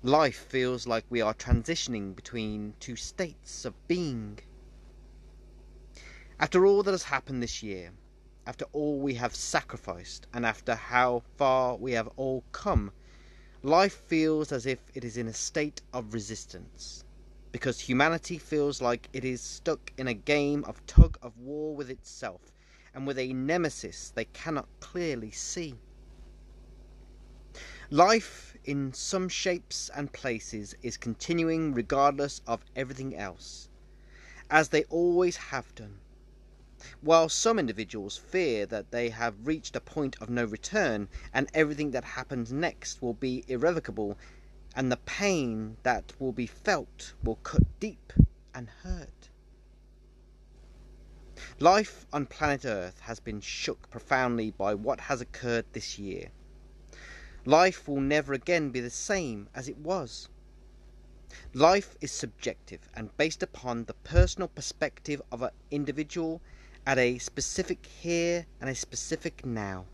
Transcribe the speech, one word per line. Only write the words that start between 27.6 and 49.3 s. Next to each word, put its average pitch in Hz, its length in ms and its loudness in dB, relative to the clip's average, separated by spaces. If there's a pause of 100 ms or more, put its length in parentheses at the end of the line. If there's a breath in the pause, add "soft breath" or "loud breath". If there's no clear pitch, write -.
Life, 190 720 4
in 139 300 -2
some 185 340 -2
shapes - 680 -4
and 143 160 -6
places, 110 720 -6
is 117 140 -6
continuing 160 800 0
regardless 139 720 2
of 113 180 -4 (100)
everything 131 400 -6
else, - 540 -12 (840 loud breath)
as 156 200 6
they 151 140 4
always 175 520 4
have - 380 -8
done, 101 240 -14 (1040 loud breath)
while 160 260 8
some 226 300 2
individuals 107 580 -4
fear 135 480 0
that - 280 -6
they 120 180 -2
have 113 240 -2 (120)
reached 156 300 -4
a 120 40 -4
point 139 420 -4
of 110 80 -8
no 120 160 0
return, 113 600 -2 (280 loud breath)
and 139 180 0
everything 151 380 2
that 123 140 -4
happens 123 460 -6
next 147 520 -4
will 120 100 -2
be 127 340 -4
irrevocable, 123 680 0 (580 loud breath)
and 131 160 0
the 123 140 2
pain 120 800 0
that 120 360 0
will 131 140 -2
be 120 140 -2
felt - 640 -4 (100)
will - 200 -2
cut - 360 2
deep - 360 -8 (400)
and 123 160 -10 (140)
hurt. 175 440 -8 (2250 loud breath)